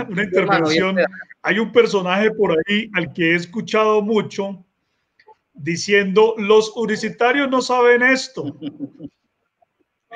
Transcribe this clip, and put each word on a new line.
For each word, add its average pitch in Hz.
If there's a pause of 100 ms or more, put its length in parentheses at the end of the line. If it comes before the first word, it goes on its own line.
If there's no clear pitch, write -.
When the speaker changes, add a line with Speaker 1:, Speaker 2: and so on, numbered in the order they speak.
Speaker 1:
una 196
Speaker 2:
Sí, 202
hermano, 185
Speaker 1:
intervención. 185
Speaker 2:
bien 170
sea. - (260)
Speaker 1:
Hay 180
un 220
personaje 202
por 202
ahí 208
al 175
que 170
he -
escuchado 214
mucho 202 (880)
diciendo, 202
"Los 214
universitarios 233
no 262
saben 247
esto". 220
Speaker 2:
<laughs> 147 (1040)